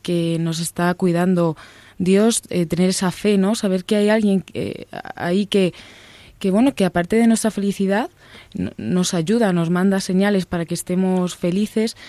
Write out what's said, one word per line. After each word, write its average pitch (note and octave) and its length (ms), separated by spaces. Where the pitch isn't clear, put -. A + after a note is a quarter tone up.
que E3 380
nos E3 200
está F3 340
cuidando F3 640
Dios, G3 520
eh, F3 160
tener F3 240
esa F#3 220
fe, G#3 260
¿no? G3 180
Saber F#3 300
que G#3+ 120
hay G#3 120
alguien, G#3 340
eh, - 320
ahí F#3+ 320
que, F#3+ 260
que, G3 140
bueno, B3 240
que G3 100
aparte F3 320
de A#3 100
nuestra A3+ 240
felicidad, G3+ 580
n-, F3+ 240
nos F3+ 360
ayuda, F#3+ 380
nos E3+ 180
manda F#3+ 300
señales F#3+ 460
para E3+ 200
que F3 100
estemos F3+ 600
felices, G#3+ 640